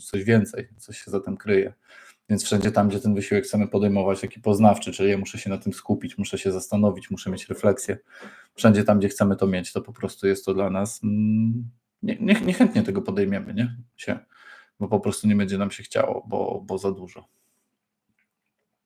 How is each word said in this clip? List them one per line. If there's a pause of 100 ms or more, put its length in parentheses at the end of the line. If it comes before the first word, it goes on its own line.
coś
więcej,
coś
się
za
tym
kryje. (560)
Więc
wszędzie
tam,
gdzie
ten
wysiłek
chcemy
podejmować,
taki
poznawczy,
czyli
ja
muszę
się
na
tym
skupić,
muszę
się
zastanowić,
muszę
mieć
refleksję. (560)
Wszędzie
tam,
gdzie
chcemy
to
mieć,
to
po
prostu
jest
to
dla
nas,
mm, (320)
nie-,
nie-,
niechętnie
tego
podejmiemy,
nie? (200)
Się, (640)
bo
po
prostu
nie
będzie
nam
się
chciało,
bo,
bo
za
dużo. (1600)